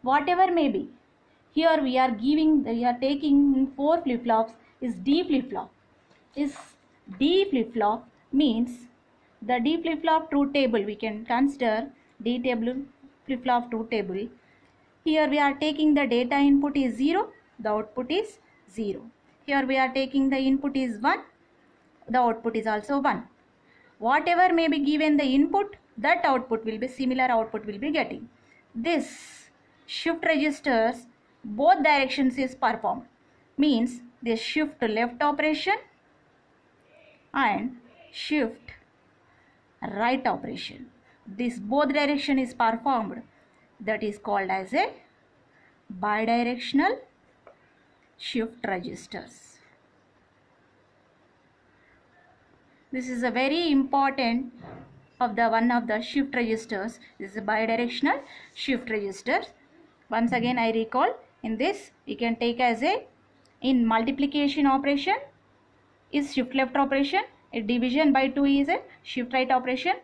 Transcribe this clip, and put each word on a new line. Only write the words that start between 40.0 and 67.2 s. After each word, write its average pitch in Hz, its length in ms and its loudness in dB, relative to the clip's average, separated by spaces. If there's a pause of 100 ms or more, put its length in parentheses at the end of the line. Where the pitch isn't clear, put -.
operation. - 600 -6 (400)
This 220 320 -6
both 262 300 0
direction 285 500 0
is 254 140 -4
performed. 233 680 -2 (580)
That 214 220 -4
is 208 160 -6
called 196 320 -2
as 190 240 -4
a 392 200 0 (1080)
bidirectional 240 960 0 (1200)
shift - 480 -6
registers. - 920 -10 (3250)
This 254 180 -6
is 247 140 -4
a 247 80 0
very 294 400 0
important 269 800 0 (680)
of 226 160 0
the 233 140 2
one 233 220 2
of 240 160 0
the 220 140 -2
shift 277 340 -2
registers. 220 640 -4 (200)
This 196 120 -14
is 208 60 -10
a 208 40 -8
bidirectional 226 800 0 (320)
shift - 360 -4
register. 214 520 -2 (680)
Once 226 220 0
again 247 260 0
I 226 140 2
recall, 247 420 0 (280)
in 220 160 -6
this 320 340 -4 (140)
we - 100 -8
can 233 220 -2
take 240 220 -2
as 240 240 0
a, 403 220 0 (560)
in 247 240 2
multiplication 277 840 0
operation 277 480 2 (960)
is 285 220 -2
shift 254 200 -2
left 269 220 0
operation, 277 480 2 (300)